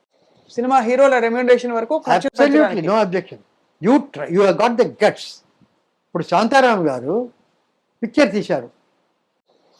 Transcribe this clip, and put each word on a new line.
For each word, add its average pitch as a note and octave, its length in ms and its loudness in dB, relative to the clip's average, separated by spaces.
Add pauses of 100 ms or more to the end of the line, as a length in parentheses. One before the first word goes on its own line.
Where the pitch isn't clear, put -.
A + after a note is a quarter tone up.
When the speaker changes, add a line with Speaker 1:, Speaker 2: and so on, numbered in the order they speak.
(540)
Speaker 1:
సినిమా B3+ 260 0
హీరోల B3+ 400 2
రెమ్యునరేషన్ A#3+ 520 0
వరకు A#3 260 -4
ఖర్చు B3+ 320 -2
Speaker 2:
Absolutely C#4 240 0
Speaker 1:
పెంచడానికి. G3+ 340 0
Speaker 2:
no G3 80 0
objection. F#3 420 -2 (480)
You B3 120 4
try, - 360 -10
you F#3 80 2
have F#3+ 160 2
got A3+ 140 2
the A#3 140 0
guts. - 560 -4 (600)
ఇప్పుడు - 220 -8
శాంతారాం A3 680 2
గారు D3 400 -4 (760)
పిక్చర్ A3+ 280 0
తీశారు, D#3+ 380 -6 (1120)